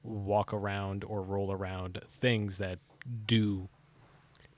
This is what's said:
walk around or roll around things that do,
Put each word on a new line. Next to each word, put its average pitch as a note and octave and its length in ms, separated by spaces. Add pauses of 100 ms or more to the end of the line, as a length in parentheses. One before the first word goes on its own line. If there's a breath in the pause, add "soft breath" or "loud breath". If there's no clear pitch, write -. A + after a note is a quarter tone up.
walk G#2 500
around G2 520
or G2+ 180
roll G2 300
around F#2 560
things G#2+ 500
that F#2 220 (460)
do, G#2 420 (880 soft breath)